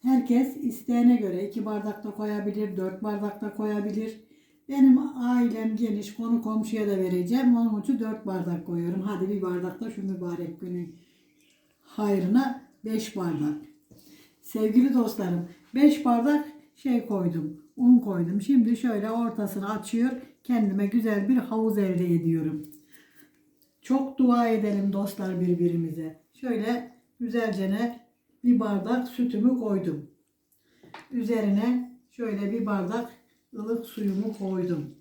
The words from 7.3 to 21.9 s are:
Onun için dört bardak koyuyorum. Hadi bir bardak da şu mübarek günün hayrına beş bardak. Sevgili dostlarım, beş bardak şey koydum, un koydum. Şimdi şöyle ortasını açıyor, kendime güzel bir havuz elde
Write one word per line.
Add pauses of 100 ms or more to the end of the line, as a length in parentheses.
Onun
için
dört
bardak
koyuyorum.
Hadi
bir
bardak
da
şu
mübarek
günün (840)
hayrına (240)
beş
bardak. (800)
Sevgili
dostlarım, (260)
beş
bardak (280)
şey
koydum, (140)
un
koydum.
Şimdi
şöyle
ortasını
açıyor, (320)
kendime
güzel
bir
havuz
elde